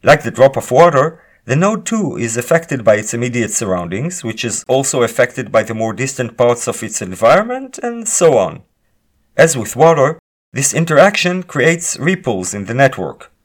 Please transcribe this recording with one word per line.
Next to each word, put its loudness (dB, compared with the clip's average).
Like 4
the -6
drop 4
of -4
water, 4
the -2
node 0
too -4
is -6
affected -2
by 4
its -6
immediate -2
surroundings, -4
which -6
is -6
also 0
affected -2
by 4
the -6
more -4
distant -6
parts 2
of -6
its -8
environment, 0
and -8
so 4
on. -2
As 4
with -8
water, 4
this -2
interaction 2
creates -2
ripples -4
in -8
the -8
network. -2